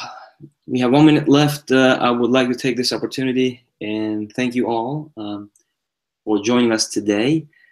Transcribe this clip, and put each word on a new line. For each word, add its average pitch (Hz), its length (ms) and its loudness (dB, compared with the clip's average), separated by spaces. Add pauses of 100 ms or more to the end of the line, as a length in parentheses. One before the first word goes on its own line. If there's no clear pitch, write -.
(680)
we 127 140 -4
have 123 100 2
one 147 160 6
minute 151 220 4
left. 147 420 2
Uh, 131 300 4
I 123 100 2
would 120 220 0
like 127 160 2
to 123 80 -2
take 123 200 -4
this 120 160 -2
opportunity 127 720 -4 (200)
and 107 500 -6
thank 127 220 -4
you 120 140 -2
all, 123 500 -6
um, 104 320 -12 (720)
for 104 180 0
joining 120 300 2
us 110 160 -2
today. 110 580 -2 (260)